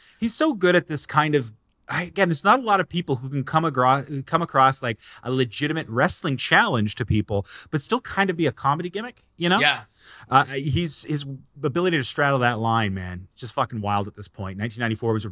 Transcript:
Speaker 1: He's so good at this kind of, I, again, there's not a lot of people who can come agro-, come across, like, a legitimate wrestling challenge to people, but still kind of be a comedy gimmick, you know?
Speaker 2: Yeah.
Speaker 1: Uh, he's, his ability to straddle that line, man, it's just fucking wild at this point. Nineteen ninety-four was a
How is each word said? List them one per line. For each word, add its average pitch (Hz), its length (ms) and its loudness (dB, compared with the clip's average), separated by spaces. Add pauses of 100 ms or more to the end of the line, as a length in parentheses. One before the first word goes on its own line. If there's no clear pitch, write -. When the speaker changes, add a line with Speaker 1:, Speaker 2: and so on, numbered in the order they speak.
(180)
Speaker 1:
He's 226 160 -2
so 311 200 2
good 180 200 4
at 170 140 2
this 151 180 -4
kind 151 300 2
of, 117 160 -2 (360)
I, 160 160 -4
again, 185 240 0
there's 160 160 0
not 220 160 6
a - 20 -10
lot 202 180 2
of 175 80 -2
people 165 280 -4
who 127 120 -8
can 135 160 -4
come 160 200 0
agro-, 131 400 2 (220)
come 165 160 -2
across, 131 400 2
like, 117 160 -4 (240)
a 123 80 -6
legitimate 135 580 -2
wrestling 135 480 0
challenge 151 600 2
to - 80 -4
people, 104 420 -2 (240)
but 151 120 -2
still 254 180 -2
kind 196 300 -2
of 170 60 -2
be 165 100 0
a 127 60 0
comedy 160 380 -2
gimmick, 226 320 -10 (140)
you 175 120 -2
know? 185 120 4
Speaker 2:
Yeah. 139 220 2 (460)
Speaker 1:
Uh, 135 180 4
he's, 143 580 -2
his 143 200 -4 (380)
ability 165 360 0
to 131 60 -2
straddle 139 360 0
that 120 180 2
line, 113 360 0
man, 90 380 -10
it's - 100 -20
just 117 120 -10
fucking 117 260 -4
wild 104 280 -2
at - 60 -18
this 104 140 -16
point. 95 300 -10
Nineteen 110 220 -8
ninety-four 113 320 -2
was 107 120 -2
a 101 80 -10